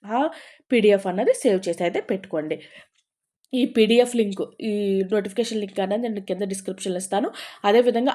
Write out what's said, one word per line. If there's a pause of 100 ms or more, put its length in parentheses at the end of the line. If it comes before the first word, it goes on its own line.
ఆ (480)
పీడీఎఫ్
అన్నది
సేవ్
చేసి
అయితే
పెట్టుకోండి. (920)
ఈ
పీడీఎఫ్
లింక్, (200)
ఈ (360)
నోటిఫికేషన్
లింక్
అనేది
నేను
కింద
డిస్క్రిప్షన్‌లో
ఇస్తాను. (360)
అదేవిధంగా